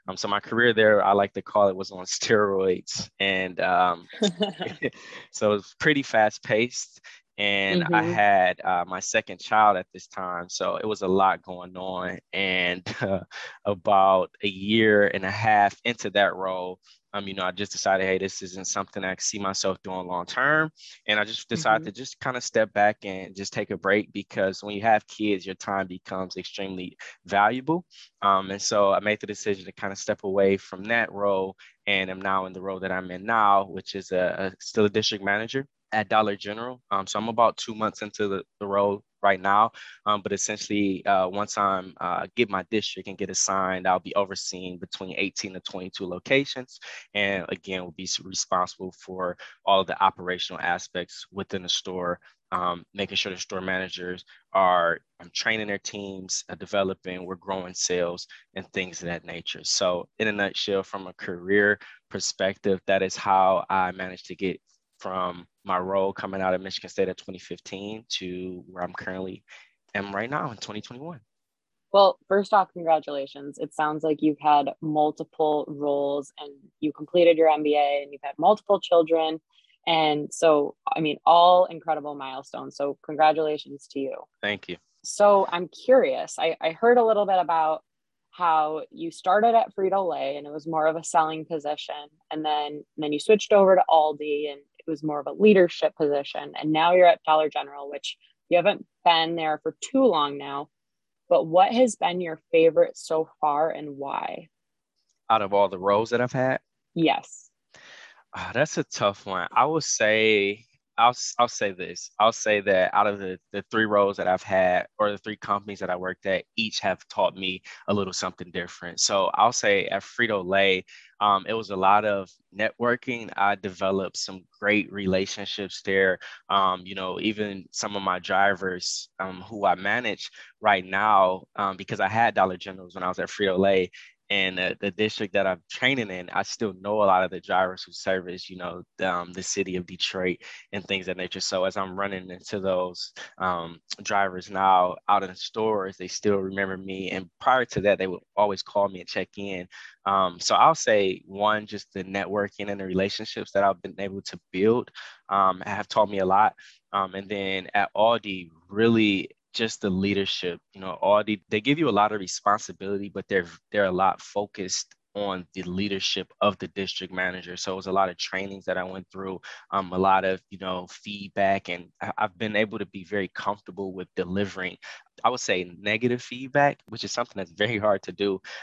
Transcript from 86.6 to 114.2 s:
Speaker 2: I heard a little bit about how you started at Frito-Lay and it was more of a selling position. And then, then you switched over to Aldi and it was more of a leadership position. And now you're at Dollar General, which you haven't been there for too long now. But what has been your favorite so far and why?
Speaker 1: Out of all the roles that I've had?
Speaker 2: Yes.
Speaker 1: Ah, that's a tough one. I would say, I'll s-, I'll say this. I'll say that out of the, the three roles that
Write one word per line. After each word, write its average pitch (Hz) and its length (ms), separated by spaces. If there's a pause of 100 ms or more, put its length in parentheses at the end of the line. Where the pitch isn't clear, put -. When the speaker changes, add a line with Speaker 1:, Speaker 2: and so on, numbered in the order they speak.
Speaker 2:
I 160 100
heard 240 260
a 233 80
little 208 200
bit 190 120
about 160 460 (480)
how 156 600
you 165 200
started 208 440
at - 200
Frito-Lay 170 640
and 143 80
it 143 60
was 151 160
more 156 200
of 160 80
a 165 80
selling 160 420
position. 147 500 (360)
And 156 120
then, 147 400 (140)
then 147 160
you 147 60
switched - 340
over 190 220
to 180 140
Aldi 151 640
and 143 80
it - 320
was 151 120
more 151 180
of 139 60
a 147 40
leadership 180 640
position. 143 640
And 156 140
now 165 200
you're 180 140
at - 180
Dollar 156 240
General, 143 400
which - 280 (320)
you 170 80
haven't 180 280 (200)
been 165 300
there 156 280
for 156 160
too 269 240
long 147 340
now. 139 300 (640)
But 170 160
what 175 260
has 240 240
been 175 240
your 165 220 (100)
favorite 165 460
so 160 320 (100)
far 151 300
and 147 280
why? - 520 (800)
Speaker 1:
Out 110 120
of 98 120
all 101 160
the 92 100
roles 101 300
that 117 120
I've 123 120
had? 131 260 (340)
Speaker 2:
Yes. - 560 (840)
Speaker 1:
Ah, 92 180
that's 139 240
a 156 60
tough - 420
one. 92 260
I 120 140
would 156 180
say, 107 800 (320)
I'll 117 120
s-, - 300
I'll 120 100
say 101 220
this. 90 480
I'll 113 120
say 107 300
that 95 320
out 104 140
of 101 120
the, 92 180 (140)
the 101 200
three 110 140
roles 101 320
that 98 100